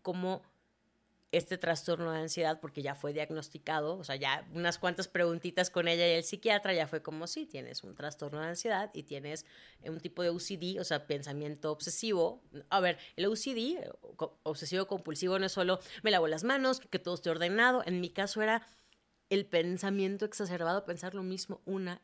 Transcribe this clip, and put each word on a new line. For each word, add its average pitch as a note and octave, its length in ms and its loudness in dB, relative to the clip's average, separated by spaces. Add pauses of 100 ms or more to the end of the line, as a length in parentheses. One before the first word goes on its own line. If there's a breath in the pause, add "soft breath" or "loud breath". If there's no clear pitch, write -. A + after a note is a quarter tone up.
cómo F#3 400 -2 (920)
este E3+ 240 2
trastorno E3 560 0
de D#3+ 60 -2
ansiedad, D#3+ 420 0
porque D3 220 -8
ya C#3 120 -4
fue C#3+ 200 -6
diagnosticado, D#3 840 -2
o F3+ 80 -10
sea, C#3 120 -4
ya C#3 360 0
unas E3+ 260 2
cuantas F3+ 300 0
preguntitas F3 600 2
con E3+ 180 2
ella E3+ 180 6
y F3 40 8
el E3+ 140 4
psiquiatra, G3+ 500 2
ya D#3+ 120 2
fue D#3 160 -4
como, D#3 240 -6
"Sí, D#4 200 -4
tienes B2+ 380 -10
un F#2 100 -16
trastorno D3 480 -8
de D#3+ 60 -4
ansiedad F3+ 440 -2
y D#3 120 -10
tienes D3 420 -8 (360 loud breath)
un D#3+ 160 -8
tipo E3+ 240 -6
de E3+ 60 2
O E3+ 100 2
C F3+ 200 -4
D", F3+ 200 -4
o - 60 -2
sea, C#3+ 220 -2
pensamiento D3 680 -4
obsesivo. F3+ 680 0 (260)
A F#3+ 120 2
ver, F3 180 2 (180 loud breath)
el F3 80 -2
O G#3+ 100 2
C B3+ 200 0
D, B3+ 360 -2 (260)
co-, - 260 -6
obsesivo E3 440 -2
compulsivo, F#3 520 -2
no F#3+ 80 2
es F#3 60 -2
solo F#3 260 2 (240 loud breath)
"me G#3+ 80 2
lavo E3+ 180 6
las D#3 160 0
manos, C4 360 2
que - 180 -4
todo F3 160 -4
esté E3+ 160 0
ordenado". G#3+ 560 4
En F3+ 160 0
mi E3+ 80 -2
caso G3+ 320 0
era A3 240 4 (640 loud breath)
el G3 160 2
pensamiento F#3+ 800 0
exacerbado, F3+ 580 -2
pensar F3+ 300 -6
lo G3 80 -6
mismo F#3 420 -6
una F#3 400 -4